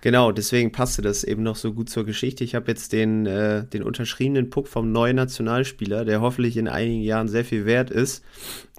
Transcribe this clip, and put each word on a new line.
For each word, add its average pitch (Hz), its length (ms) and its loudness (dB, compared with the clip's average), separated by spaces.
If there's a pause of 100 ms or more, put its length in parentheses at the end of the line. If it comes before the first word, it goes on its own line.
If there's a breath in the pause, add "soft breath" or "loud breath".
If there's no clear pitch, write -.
Genau, 120 320 6
deswegen 113 400 0
passte 123 280 -2
das 104 220 0
eben 107 200 -2
noch 110 120 0
so 113 180 -4
gut 117 160 -6
zur 113 160 -2
Geschichte. 123 380 -4
Ich 120 120 -6
hab 120 120 -2
jetzt - 240 -4
den, 110 340 2
äh, 104 400 0
den - 180 -6
unterschriebenen 127 640 0
Puck 139 180 -4
vom 113 240 -2
neuen 117 240 4
Nationalspieler, 117 880 0
der 107 160 2
hoffentlich 120 380 0
in 110 100 0
einigen 113 360 0
Jahren 110 260 0
sehr 117 160 0
viel 107 200 -2
wert 123 240 4
ist. 123 320 0 (580 loud breath)